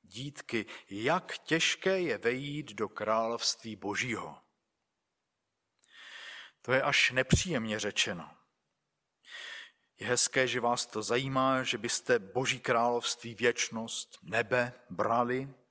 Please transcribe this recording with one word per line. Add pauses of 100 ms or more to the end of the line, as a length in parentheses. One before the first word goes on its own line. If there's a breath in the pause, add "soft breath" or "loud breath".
"Dítky, (240 loud breath)
jak
těžké
je
vejít
do
království
Božího." (2250 loud breath)
To
je
až
nepříjemně
řečeno. (1600 loud breath)
Je
hezké,
že
vás
to
zajímá,
že
byste
Boží
království,
věčnost,
nebe (160)
brali (180)